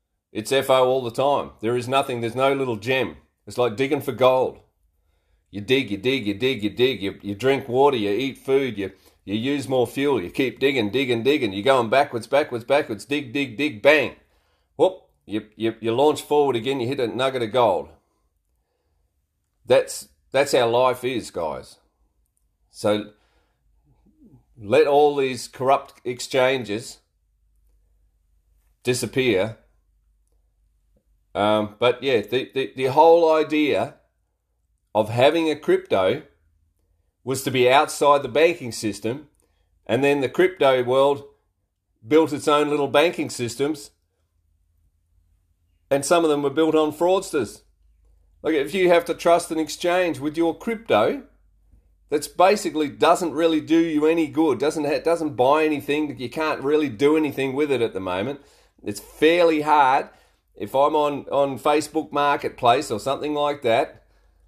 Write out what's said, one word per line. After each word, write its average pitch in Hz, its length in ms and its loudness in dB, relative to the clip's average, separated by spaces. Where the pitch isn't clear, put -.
it's 107 200 -6
F 135 180 0
O 131 180 4
all 131 160 0
the 117 80 -6
time. 131 400 -2
There 117 160 -2
is 120 100 -6
nothing, 131 340 -2
there's 113 140 -6
no 135 180 2
little 127 240 -4
gem. 107 400 -4
It's 104 120 -16
like 120 180 0
digging 135 260 -2
for 131 100 -8
gold. 127 480 2
You 101 120 -12
dig, 127 280 -2
you 98 80 -6
dig, 120 300 -4
you 101 60 -2
dig, 117 280 -4
you 104 80 -4
dig, 117 320 -2
you, 98 200 -8
you 101 120 -8
drink 131 360 -2
water, 131 260 2
you 104 160 -2
eat 123 260 -6
food, 135 400 -2
you, 95 140 -8
you 101 120 -6
use 123 340 -4
more 127 180 0
fuel, 135 340 -2
you 87 80 -10
keep 123 300 -4
digging, 127 320 0
digging, 120 320 -2
digging. 131 300 0
You're 101 100 -6
going 127 260 2
backwards, 131 380 -2
backwards, 135 380 -2
backwards, 135 400 -2
dig, 139 260 -6
dig, 127 260 -6
dig, 120 240 -6
bang. 139 360 2
Whoop, 185 280 0
you, 101 300 -8
you, 110 240 -4
you 113 140 -4
launch 143 280 2
forward 143 360 0
again, 131 240 -4
you 113 60 -4
hit 139 120 -6
a 120 80 -2
nugget 127 340 -4
of 107 120 -8
gold. 101 360 0
That's, - 440 0
that's 135 200 -2
how 127 160 4
life 123 380 0
is, 123 260 -6
guys. 76 460 -8
So 104 420 -4
let 123 240 2
all 143 300 4
these 131 320 -4
corrupt - 560 -2
exchanges 120 960 -2
disappear. 117 760 0
Um, 107 460 0
but 123 240 2
yeah, 131 160 2
the, 123 340 -4
the, 135 220 -4
the 131 100 -4
whole 160 480 6
idea 147 640 0
of 107 140 0
having 147 380 2
a 151 80 -2
crypto 143 680 0
was 123 200 -6
to 143 80 -4
be 123 180 4
outside 143 540 4
the 131 60 -8
banking 147 420 0
system, 113 560 -6
and 123 180 0
then 143 180 2
the 127 80 -2
crypto 143 540 2
world 135 400 2
built 151 260 4
its 139 140 -6
own 147 200 4
little 143 200 -2
banking 147 420 0
systems, 139 600 -6
and 139 120 0
some 170 200 2
of 156 80 2
them 143 100 0
were 139 80 0
built 156 240 2
on 156 180 2
fraudsters. 170 720 -2
Like, 160 140 -2
if 147 180 -2
you 185 160 2
have 170 160 4
to 165 80 -4
trust 170 380 2
an 160 80 -4
exchange 170 600 -2
with 147 160 -6
your 165 220 -2
crypto, 214 640 0
that's 147 180 -2
basically 175 640 0
doesn't 151 440 2
really 160 280 0
do 147 160 2
you 156 300 2
any 165 180 2
good, 139 320 0
doesn't 151 280 -2
ha-, 143 180 -2
doesn't 160 320 -2
buy 139 300 4
anything, 147 520 -4
you 123 140 -8
can't 156 320 -4
really 147 260 0
do 139 260 2
anything 135 380 -2
with 143 180 0
it 117 120 0
at 110 100 -2
the 95 60 -6
moment. 95 420 -6
It's 104 160 -8
fairly 165 600 2
hard. 147 480 2
If 104 180 -12
I'm 143 220 2
on, 147 300 -2
on 139 340 -2
Facebook 151 520 -2
Marketplace 143 800 0
or 110 100 -4
something 139 360 -4
like 147 260 -4
that, 123 440 -2